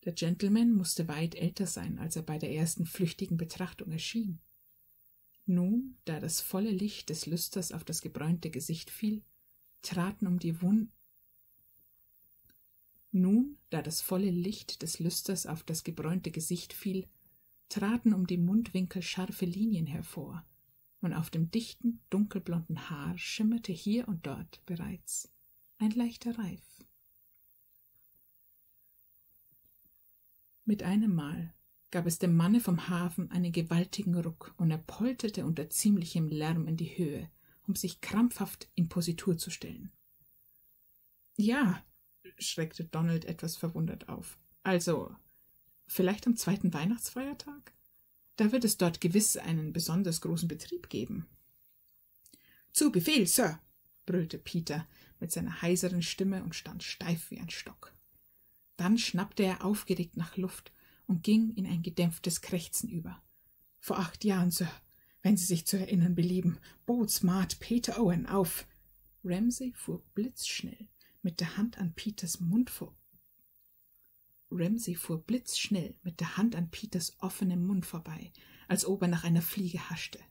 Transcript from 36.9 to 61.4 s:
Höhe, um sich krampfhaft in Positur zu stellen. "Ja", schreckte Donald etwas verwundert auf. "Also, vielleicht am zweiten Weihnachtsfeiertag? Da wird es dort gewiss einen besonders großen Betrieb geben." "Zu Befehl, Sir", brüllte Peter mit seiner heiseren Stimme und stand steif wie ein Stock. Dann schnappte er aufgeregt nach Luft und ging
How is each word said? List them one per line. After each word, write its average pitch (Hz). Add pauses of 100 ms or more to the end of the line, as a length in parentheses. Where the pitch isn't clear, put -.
Höhe, 156 (360)
um 196
sich -
krampfhaft 220
in 165
Positur 170
zu -
stellen. - (1500)
"Ja", 220 (560)
schreckte 160
Donald 165
etwas 165
verwundert 165
auf. - (240)
"Also, 175 (680)
vielleicht 190
am 240
zweiten 180
Weihnachtsfeiertag? 262 (640)
Da 214
wird 247
es 214
dort 170
gewiss 190
einen 156
besonders 170
großen 170
Betrieb -
geben." 190 (1500)
"Zu 285
Befehl, 202
Sir", 165 (460)
brüllte 175
Peter 160 (340)
mit 165
seiner 165
heiseren 175
Stimme 190
und 165
stand 165
steif -
wie -
ein 165
Stock. - (840)
Dann 196
schnappte 196
er 190
aufgeregt 180
nach 165
Luft - (340)
und 165
ging 220